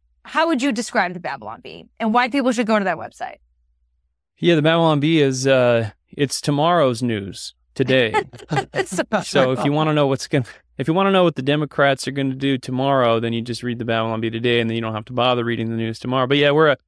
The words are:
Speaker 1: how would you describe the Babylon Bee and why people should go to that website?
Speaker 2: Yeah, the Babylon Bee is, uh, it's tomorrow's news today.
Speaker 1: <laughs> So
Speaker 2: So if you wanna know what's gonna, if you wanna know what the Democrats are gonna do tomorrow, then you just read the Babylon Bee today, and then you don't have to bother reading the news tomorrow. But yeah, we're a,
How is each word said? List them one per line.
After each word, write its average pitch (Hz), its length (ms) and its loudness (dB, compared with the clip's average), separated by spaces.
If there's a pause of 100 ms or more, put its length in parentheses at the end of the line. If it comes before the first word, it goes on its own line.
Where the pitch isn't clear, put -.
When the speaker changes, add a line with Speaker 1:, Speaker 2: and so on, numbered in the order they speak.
(240)
Speaker 1:
how 320 220 0
would 320 160 0
you 277 100 0
describe 208 420 -2
the 180 60 -12
Babylon 135 420 -10
Bee - 260 -18 (120)
and 220 140 0
why 247 160 2
people 262 220 0
should 226 160 -2
go 220 100 2
to 202 80 0
that 170 120 -2
website? - 400 -14 (1000)
Speaker 2:
Yeah, 170 160 2
the 151 80 2
Babylon 160 380 4
Bee 160 200 2
is, 135 280 0
uh, 123 420 4 (220)
it's - 300 -4
tomorrow's 147 600 2
news 107 540 -6 (180)
today. 127 400 2 (380)
Speaker 1:
<laughs> - 340 -2
So - 180 -4 (200)
Speaker 2:
So 131 280 0
if 127 140 -2
you 143 60 2
wanna 156 240 0
know 147 100 2
what's 135 220 -2
gonna, 139 180 0 (320)
if 131 100 -6
you 160 60 2
wanna 196 160 2
know 190 140 4
what 165 120 2
the 135 60 -4
Democrats 139 680 0
are 139 40 -4
gonna 135 240 -4
do 135 240 0
tomorrow, 127 600 0
then 117 140 -2
you 113 80 -2
just 117 220 -8
read 120 160 -6
the 113 60 -8
Babylon 113 360 -2
Bee 113 80 -2
today, 117 300 0
and 113 100 0
then 113 60 -2
you 113 60 -4
don't 110 120 -6
have 107 120 -8
to 127 80 -14
bother 123 300 2
reading 113 280 -2
the 113 40 -4
news 113 220 -4
tomorrow. 127 300 -2
But 143 100 2
yeah, 143 140 4
we're 151 180 4
a, 131 80 2 (100)